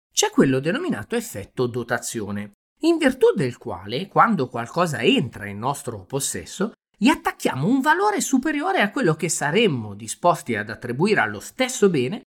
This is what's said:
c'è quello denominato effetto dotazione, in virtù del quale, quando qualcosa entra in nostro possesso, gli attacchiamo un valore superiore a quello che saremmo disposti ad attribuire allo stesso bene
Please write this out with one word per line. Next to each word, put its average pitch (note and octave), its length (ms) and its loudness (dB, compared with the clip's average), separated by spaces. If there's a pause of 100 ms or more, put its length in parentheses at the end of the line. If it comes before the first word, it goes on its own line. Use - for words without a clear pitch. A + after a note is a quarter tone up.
(120)
c'è G#4 180 0
quello C3+ 300 4
denominato G3 560 -4
effetto B2+ 500 -4
dotazione, A2+ 840 -6 (280)
in E4 180 2
virtù D#4+ 360 4
del C3+ 220 -2
quale, G#2+ 500 -8
quando D#3 420 4
qualcosa C3+ 520 -2
entra B2 460 2
in G2+ 120 -8
nostro A2+ 460 -6
possesso, C3+ 680 -4 (240)
gli G3+ 120 4
attacchiamo D4+ 580 0
un C4+ 140 4
valore F4 400 2
superiore D#4 600 0
a G3+ 100 2
quello F#3 240 0
che E3 140 -4
saremmo C#3+ 680 -2
disposti A#2 600 -2
ad G#2 120 -6
attribuire C3 520 0
allo G#2+ 200 -2
stesso B3 480 0
bene D#3 400 0